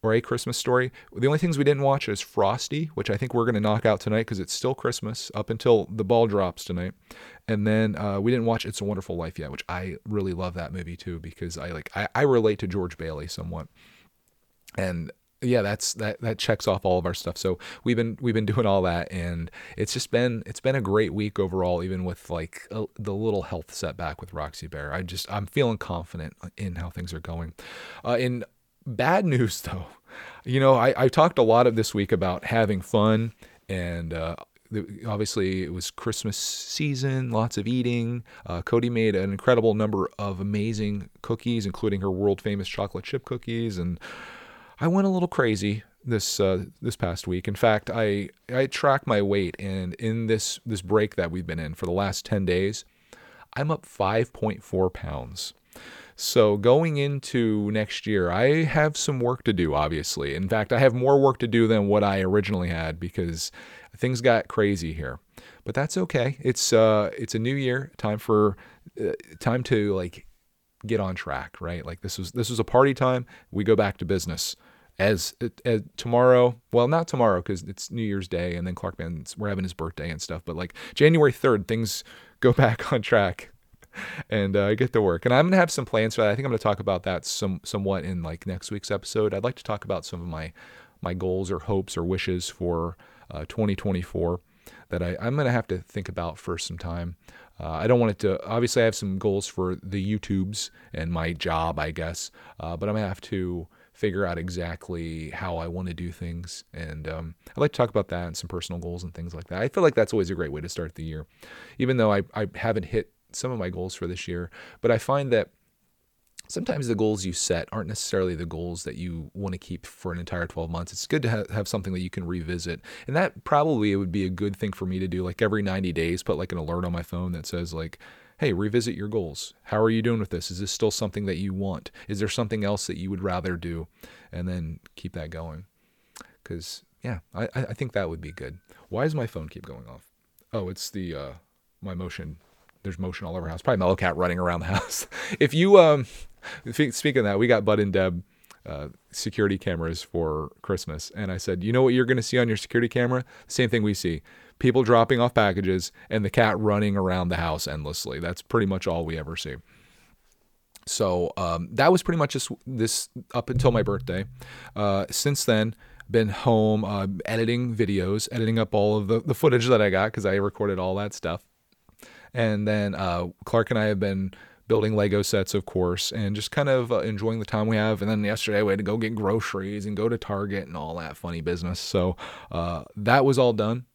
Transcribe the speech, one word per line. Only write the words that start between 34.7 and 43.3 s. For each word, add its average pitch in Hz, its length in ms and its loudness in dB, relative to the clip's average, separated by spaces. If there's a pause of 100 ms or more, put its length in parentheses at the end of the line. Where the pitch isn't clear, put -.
the, 104 360 -8
obviously 104 560 0
it 78 80 -6
was 90 180 -6
Christmas - 460 -4
season, 131 960 -2
lots 110 260 0
of 101 80 -2
eating. 120 600 0 (200)
Uh, 87 160 -4
Cody 120 280 2
made 113 260 4
an 98 160 0
incredible 113 420 4
number 107 360 2 (100)
of 98 220 -4
amazing 104 680 -2 (120)
cookies, 117 440 -2
including 101 360 -2
her 98 100 0
world 98 300 2
famous 101 260 -2
chocolate 101 380 -6
chip - 180 -6
cookies, 117 540 -4